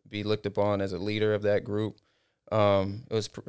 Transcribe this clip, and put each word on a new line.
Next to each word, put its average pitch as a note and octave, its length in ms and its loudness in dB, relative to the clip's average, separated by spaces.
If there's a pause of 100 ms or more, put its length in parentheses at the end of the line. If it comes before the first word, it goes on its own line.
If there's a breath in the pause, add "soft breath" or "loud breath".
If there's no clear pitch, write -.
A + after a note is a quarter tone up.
be G#2 160 -6
looked G#2 220 -2
upon G2+ 340 0
as G2 140 -4
a F#2 40 -4
leader G#2+ 360 0
of G2+ 80 0
that G2+ 240 2
group, G#2 320 -2 (560)
um, G2+ 560 2
it - 40 -6
was G#2+ 140 -2
pr-, - 220 -14